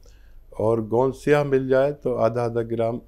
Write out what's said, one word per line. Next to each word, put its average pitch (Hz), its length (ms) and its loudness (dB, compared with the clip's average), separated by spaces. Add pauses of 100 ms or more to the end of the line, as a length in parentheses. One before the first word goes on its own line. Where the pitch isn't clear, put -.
(600)
और 113 280 2
गोंद 123 260 2
स्याह 147 300 0
मिल 135 240 0
जाए 131 240 2
तो 131 240 -6
आधा 117 280 0
आधा 117 180 -2
ग्राम 113 460 -4